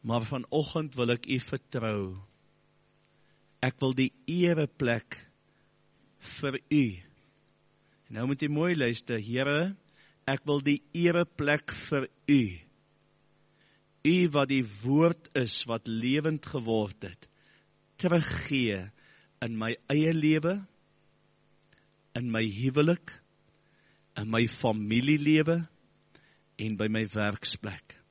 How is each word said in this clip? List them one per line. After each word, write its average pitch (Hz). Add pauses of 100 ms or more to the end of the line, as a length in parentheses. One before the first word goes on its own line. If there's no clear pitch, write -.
Maar 117
vanoggend 143
wil 120
ek 120
u 131
vertrou. 113 (1600)
Ek 127
wil 131
die 131 (160)
ereplek 156 (1000)
vir -
u." 147 (1200)
En 113
nou 113
moet 139
u 151
mooi 160
luister, 120
"Here, 143 (500)
ek 135
wil 147
die 143 (100)
ereplek 170 (160)
vir 135 (200)
u. 110 (1400)
U 175
wat 143
die 135 (180)
woord 151
is 123
wat 117
lewend 139
geword 110
het, 95 (680)
teruggee 127 (520)
in 117
my 113 (120)
eie 156
lewe, 160 (1500)
in 120
my 113
huwelik, 131 (1040)
in 107
my 113
familielewe 147 (880)
en 110
by 104
my 110
werksplek. 104 (140)